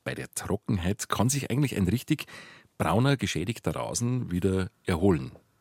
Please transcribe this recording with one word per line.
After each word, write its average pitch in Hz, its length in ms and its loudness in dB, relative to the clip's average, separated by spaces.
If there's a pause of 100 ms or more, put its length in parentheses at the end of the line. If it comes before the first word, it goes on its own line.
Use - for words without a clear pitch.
Bei - 100 -4
der - 200 -10
Trockenheit 92 760 -2
kann 107 180 0
sich 135 220 -2
eigentlich 135 260 0
ein 98 120 2
richtig 127 360 0 (540)
brauner, 123 400 4
geschädigter 92 580 -2
Rasen 120 540 -4
wieder 92 400 0 (160)
erholen. 85 460 4 (280)